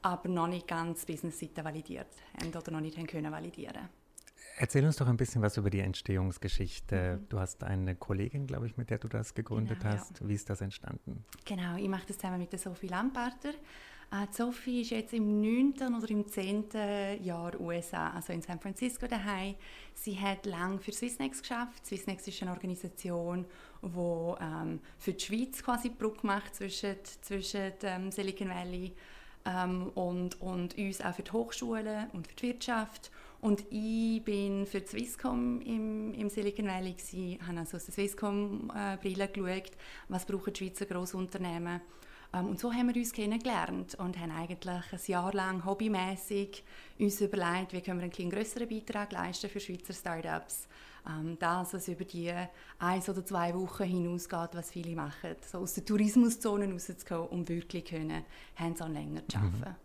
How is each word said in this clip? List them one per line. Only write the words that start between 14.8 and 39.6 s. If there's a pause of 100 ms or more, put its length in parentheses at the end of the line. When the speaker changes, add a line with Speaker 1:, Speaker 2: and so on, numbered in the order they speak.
Speaker 1:
ist
jetzt
im
neunten
oder
im
zehnten
Jahr
U
S
A,
also
in
San
Francisco
daheim. (380)
Sie
hat
lange
für
Swissnex
geschafft.
Swissnex
ist
eine
Organisation, (360)
wo,
ähm, (160)
für
die
Schweiz
quasi
die
Brücke
macht
zwischen, (240)
zwischen (100)
dem
Silicon
Valley, (520)
ähm,
und,
und
uns
auch
für
die
Hochschulen
und
für
die
Wirtschaft. (300)
Und
ich
bin
für
die
Swisscom
im,
im
Silicon
Valley
gsi,
habe
also
aus
der
Swisscom,
äh,
Brille
geschaut, (380)